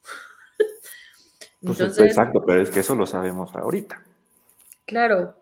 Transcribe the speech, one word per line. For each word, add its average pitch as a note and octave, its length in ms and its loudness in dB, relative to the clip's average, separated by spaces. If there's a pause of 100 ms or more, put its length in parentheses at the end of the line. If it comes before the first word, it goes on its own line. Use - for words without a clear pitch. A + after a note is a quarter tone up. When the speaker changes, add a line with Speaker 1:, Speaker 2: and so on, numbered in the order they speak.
Speaker 1:
<laughs> - 1600 -10
Speaker 2:
Pues, F3+ 180 -4
Speaker 1:
Entonces - 180 -2
Speaker 2:
exacto, G#2+ 480 6
pero F2+ 160 4
es F#2 80 -2
que F#2 100 -2
eso C3+ 140 -2
lo G2+ 120 -2
sabemos F#2 480 -8
ahorita. - 480 -8 (840)
Speaker 1:
Claro. G#3+ 580 -2